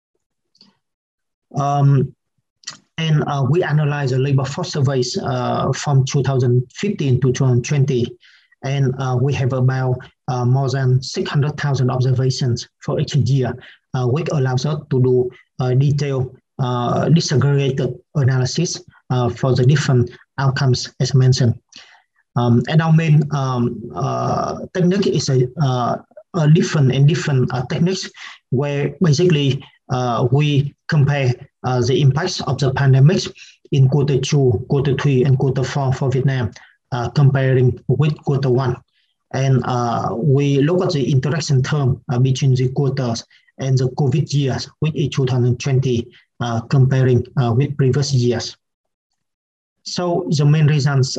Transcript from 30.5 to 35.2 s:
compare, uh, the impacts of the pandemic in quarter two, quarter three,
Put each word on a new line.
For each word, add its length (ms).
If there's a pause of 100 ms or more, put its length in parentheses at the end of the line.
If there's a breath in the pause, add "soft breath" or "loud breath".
compare, 440 (320)
uh, 160
the 200
impacts 420
of 160
the 160
pandemic 480 (500 loud breath)
in 160
quarter 320
two, 480
quarter 260
three, 300